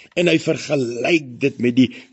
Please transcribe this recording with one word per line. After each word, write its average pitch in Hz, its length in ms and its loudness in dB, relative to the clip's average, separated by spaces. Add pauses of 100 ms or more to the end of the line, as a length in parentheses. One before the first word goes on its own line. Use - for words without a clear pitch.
(140)
En 175 160 2
hy 165 80 4
vergelyk 139 1040 -2
dit 135 180 -2
met 120 200 2
die 123 120 6 (220)